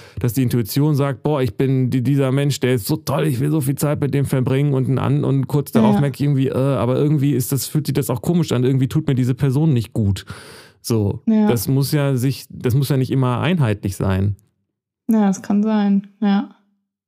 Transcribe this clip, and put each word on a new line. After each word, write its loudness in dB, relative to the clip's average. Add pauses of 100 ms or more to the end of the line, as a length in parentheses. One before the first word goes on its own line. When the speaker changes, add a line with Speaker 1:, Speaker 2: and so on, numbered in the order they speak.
(200)
Speaker 1:
dass -2
die 0
Intuition 0
sagt, -2
„Boah, 0
ich -4
bin 0
die, 0
dieser 0
Mensch, -2
der 2
ist -4
so -2
toll, -4
ich -2
will -2
so 0
viel -2
Zeit -2
mit -2
dem 0
verbringen“, 0
und 0
ein 0
an-, 0
und 0
kurz -2
darauf 4
Speaker 2:
Ja. 2
Speaker 1:
merke -2
ich -6
irgendwie, 2
„Äh, -4
aber 0
irgendwie 2
ist -2
das, -2
fühlt -2
sich -4
das -2
auch -4
komisch 0
an, 0
irgendwie 2
tut -2
mir 2
diese 0
Person 2
nicht -2
gut.“ 0 (560)
So. -2
Speaker 2:
Ja. 4
Speaker 1:
Das 0
muss 0
ja 2
sich, -2
das -2
muss 2
ja 2
nicht 0
immer 0
einheitlich 0
sein. 0 (760)
Speaker 2:
Ja, 4
das 0
kann 0
sein, 0 (140)
ja. 0 (580)